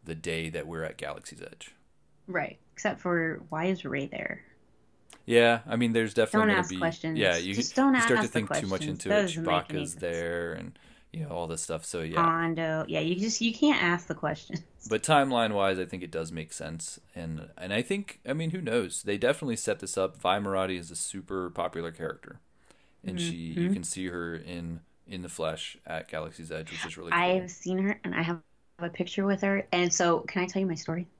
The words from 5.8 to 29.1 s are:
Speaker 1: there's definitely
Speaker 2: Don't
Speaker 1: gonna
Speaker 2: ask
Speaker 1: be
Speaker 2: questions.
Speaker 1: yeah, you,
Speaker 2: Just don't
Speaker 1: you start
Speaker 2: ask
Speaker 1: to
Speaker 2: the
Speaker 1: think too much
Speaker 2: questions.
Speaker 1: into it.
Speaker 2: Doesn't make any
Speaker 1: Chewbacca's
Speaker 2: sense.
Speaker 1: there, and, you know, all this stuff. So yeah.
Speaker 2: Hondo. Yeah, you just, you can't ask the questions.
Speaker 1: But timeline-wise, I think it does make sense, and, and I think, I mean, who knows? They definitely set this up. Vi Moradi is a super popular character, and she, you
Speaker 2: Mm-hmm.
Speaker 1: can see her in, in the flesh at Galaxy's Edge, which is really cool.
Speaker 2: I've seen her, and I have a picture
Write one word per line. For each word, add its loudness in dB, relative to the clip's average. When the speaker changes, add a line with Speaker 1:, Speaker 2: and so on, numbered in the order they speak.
Speaker 1:
there's 4
definitely 4
Speaker 2:
Don't 6
Speaker 1:
gonna 4
Speaker 2:
ask -
Speaker 1:
be 0
Speaker 2:
questions. -4
Speaker 1:
yeah, 4
you, -2
Speaker 2:
Just -2
don't 6
Speaker 1:
you 4
start 6
Speaker 2:
ask -
Speaker 1:
to 2
Speaker 2:
the 2
Speaker 1:
think -2
too 0
much 0
Speaker 2:
questions. -
Speaker 1:
into 0
it. 6
Speaker 2:
Doesn't -4
make 2
any -4
Speaker 1:
Chewbacca's -8
Speaker 2:
sense. -2
Speaker 1:
there, -2
and, -10
you -6
know, -6
all -4
this -4
stuff. -4
So -4
yeah. 2
Speaker 2:
Hondo. 0
Yeah, -2
you 0
just, -2
you 0
can't 4
ask 4
the -4
questions. -4
Speaker 1:
But 0
timeline-wise, 4
I 0
think -6
it -8
does -4
make -8
sense, -8
and, -8
and -6
I 2
think, -4
I -4
mean, 0
who -4
knows? 0
They 0
definitely 2
set 0
this -4
up. 2
Vi 4
Moradi 0
is -8
a -12
super -4
popular -4
character, -8
and -4
she, -2
you 0
Speaker 2:
Mm-hmm. 4
Speaker 1:
can 0
see -6
her -4
in, -8
in -8
the -10
flesh -4
at -8
Galaxy's -8
Edge, -8
which -8
is -10
really -4
cool. 2
Speaker 2:
I've -10
seen -4
her, 0
and -6
I 0
have -2
a -4
picture -2